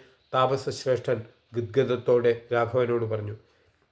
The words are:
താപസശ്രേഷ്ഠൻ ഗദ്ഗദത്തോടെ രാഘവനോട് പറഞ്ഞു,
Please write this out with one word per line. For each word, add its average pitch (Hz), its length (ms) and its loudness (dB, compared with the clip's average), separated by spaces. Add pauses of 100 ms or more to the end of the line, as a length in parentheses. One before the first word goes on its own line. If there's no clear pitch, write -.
(340)
താപസശ്രേഷ്ഠൻ 131 880 0 (320)
ഗദ്ഗദത്തോടെ 120 880 2 (100)
രാഘവനോട് 120 520 0
പറഞ്ഞു, 107 320 -6 (560)